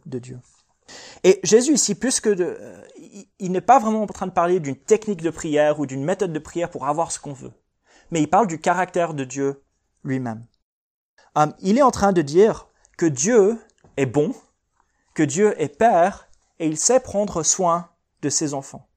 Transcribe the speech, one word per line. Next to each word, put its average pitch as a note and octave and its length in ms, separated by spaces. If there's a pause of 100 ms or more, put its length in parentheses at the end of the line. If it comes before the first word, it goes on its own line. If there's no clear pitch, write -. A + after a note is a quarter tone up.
de B2+ 140
Dieu. B2+ 200 (840)
Et F#3 180
Jésus B3 320
ici, G3+ 220
plus - 240
que A3 100
de, F3 300
euh, G#2+ 240 (140)
il, - 300 (120)
il F#3 120
n'est F3+ 100
pas G#3 180
vraiment A3 240
en G3 40
train - 200
de F3 40
parler F3+ 280
d'une C#3 160
technique G#3 460
de E3 100
prière D3+ 480
ou C#3+ 80
d'une C3+ 160
méthode F#3 300
de D3+ 60
prière E3 300
pour C3 180
avoir D#3+ 240
ce - 80
qu'on D3 140
veut. C3 200 (580)
Mais E3 100
il D3+ 80
parle G#3 180
du D#3+ 120
caractère F3 560
de C#3 80
Dieu C#3 400 (400)
lui-même. B2 420 (920)
Euh, D3+ 100 (120)
il G3 200
est D4 40
en B3 80
train G3+ 220
de F3 80
dire E3 460 (300)
que E3+ 100
Dieu G#3 520 (380)
est C#3 80
bon, D3 280 (840)
que D#3+ 80
Dieu E3+ 360
est - 160
Père, G3 540 (300)
et E3 80
il D#3 100
sait B3+ 220
prendre G3+ 420
soin F3 480 (320)
de D3 80
ses C#3+ 240
enfants. C3+ 440